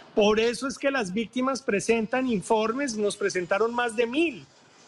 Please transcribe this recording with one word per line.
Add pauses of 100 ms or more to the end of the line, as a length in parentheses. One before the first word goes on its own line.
(140)
Por
eso
es
que
las
víctimas
presentan
informes,
nos
presentaron
más
de
mil (440)